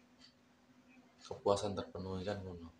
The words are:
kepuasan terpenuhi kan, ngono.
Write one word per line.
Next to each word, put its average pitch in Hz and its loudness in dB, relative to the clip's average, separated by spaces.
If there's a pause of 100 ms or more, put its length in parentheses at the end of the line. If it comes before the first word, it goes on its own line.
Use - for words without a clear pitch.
(1200)
kepuasan 101 4
terpenuhi 92 -4
kan, 98 -2
ngono. 85 -10